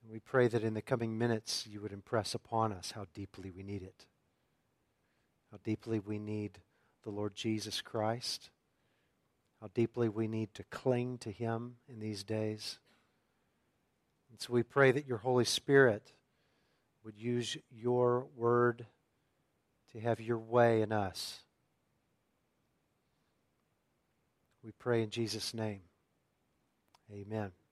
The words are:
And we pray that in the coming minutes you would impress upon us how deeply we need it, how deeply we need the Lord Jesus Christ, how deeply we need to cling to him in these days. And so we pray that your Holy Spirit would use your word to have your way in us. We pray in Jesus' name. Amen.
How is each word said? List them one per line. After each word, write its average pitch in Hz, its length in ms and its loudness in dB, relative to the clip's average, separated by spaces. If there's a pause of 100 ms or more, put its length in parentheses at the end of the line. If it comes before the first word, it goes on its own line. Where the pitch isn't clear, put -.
And 113 80 -16
we 110 80 -10
pray 123 300 6
that 110 160 0
in 110 80 0
the 107 80 -2
coming 113 360 -2
minutes 117 480 0
you 104 140 -14
would 101 140 -8
impress 104 420 -4
upon 110 380 0
us 90 180 -10
how 104 220 -10
deeply 95 380 -12
we 92 120 -14
need 98 200 -8
it, - 220 -20 (1400)
how 101 140 -20
deeply 110 380 -2
we 104 180 -6
need 107 400 -6 (440)
the 117 60 -10
Lord 104 260 -6
Jesus 110 460 -4
Christ, - 680 -4 (1120)
how 107 140 -14
deeply 117 340 2
we 110 220 -2
need 110 240 -4
to 98 180 -14
cling 123 460 -2
to 117 160 -10
him 117 420 -6 (140)
in 117 100 -14
these 107 240 -6
days. 107 560 -4 (1500)
And 110 80 -20
so - 140 -6
we 120 100 2
pray 135 300 6
that 143 120 -2
your 123 120 -4
Holy 123 260 2
Spirit 131 720 4 (880)
would 107 140 -16
use 120 400 -2 (120)
your 123 560 2 (120)
word 120 480 4 (1040)
to 117 80 -14
have 113 220 0
your 113 180 -2
way 113 420 6
in 107 120 0
us. 98 480 -4 (3250)
We 110 80 -14
pray 117 320 0
in 107 60 -4
Jesus' 107 440 -4
name. 107 280 -6 (1300)
Amen. 101 400 -6 (200)